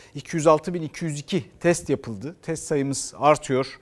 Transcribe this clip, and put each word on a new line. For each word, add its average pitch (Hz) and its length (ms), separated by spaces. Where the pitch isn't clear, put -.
iki 147 200
yüz 156 120
altı 156 260
bin 165 80
iki 160 240
yüz 147 140
iki - 400
test 170 300
yapıldı. 120 520
Test 160 220
sayımız 139 540
artıyor. 139 640